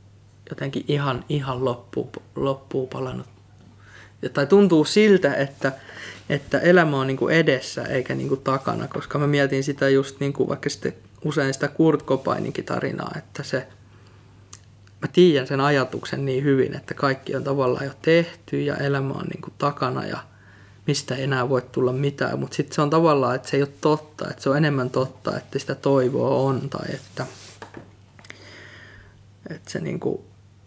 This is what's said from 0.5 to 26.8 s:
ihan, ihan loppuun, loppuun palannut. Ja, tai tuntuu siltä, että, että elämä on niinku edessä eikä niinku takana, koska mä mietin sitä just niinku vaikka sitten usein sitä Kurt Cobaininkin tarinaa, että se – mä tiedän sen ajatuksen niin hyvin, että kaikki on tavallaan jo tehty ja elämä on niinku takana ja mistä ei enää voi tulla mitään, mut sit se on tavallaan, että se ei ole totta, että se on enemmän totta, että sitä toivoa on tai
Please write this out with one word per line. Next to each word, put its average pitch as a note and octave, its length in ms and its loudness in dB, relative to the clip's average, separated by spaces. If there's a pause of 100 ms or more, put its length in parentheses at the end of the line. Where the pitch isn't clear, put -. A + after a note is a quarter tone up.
ihan, C#3+ 420 0
ihan C3 360 -2
loppuun, B2 440 -4 (260)
loppuun C3+ 540 -4
palannut. B2+ 380 -8 (920)
Ja, - 80 -4
tai - 180 2
tuntuu F3 380 8
siltä, G3 480 6
että, C#3 380 -2 (580)
että C#3+ 300 0
elämä E3+ 400 6
on C3 80 0
niinku C3 200 0
edessä D3+ 560 0
eikä C3 320 -2
niinku C3+ 220 -2
takana, C3+ 500 -4
koska - 320 -6
mä D3 80 2
mietin C#3 360 2
sitä C#3 260 0
just C3+ 300 2
niinku C#3 300 -2
vaikka - 200 -4
sitten - 240 -6 (320)
usein C#3 280 0
sitä C#3+ 140 -2
Kurt D3+ 380 2
Cobaininkin - 600 -2
tarinaa, - 520 -4
että - 260 -12
se – - 240 -4 (1300)
mä - 120 -8
tiedän D#3 340 6
sen C#3 140 -2
ajatuksen C#3 640 0
niin C3 180 -2
hyvin, C3+ 320 2
että - 180 -10
kaikki C3+ 420 -2
on B2+ 80 -4
tavallaan C#3 420 0
jo C3+ 60 -8 (100)
tehty E3 600 0
ja C#3+ 160 -2
elämä C#3 360 -2
on - 120 -8
niinku - 320 -10
takana C3+ 480 -2
ja - 120 -6 (680)
mistä C3+ 280 -2
ei C3+ 80 -6
enää C3 260 0
voi B2+ 120 2
tulla B2+ 320 -2
mitään, C#3 460 -2
mut C3+ 140 -6
sit - 200 -4
se - 80 0
on D3 80 2
tavallaan, D3 460 4
että C3+ 140 -8
se C#3+ 80 0
ei C#3 60 4
ole C#3 80 -4 (100)
totta, - 480 0
että - 140 -12
se C#3 60 0
on C3+ 80 2
enemmän C#3 320 2
totta, - 480 -4
että - 220 -6
sitä - 160 -6
toivoa C3 600 2 (120)
on C3+ 200 -2
tai - 160 -8 (100)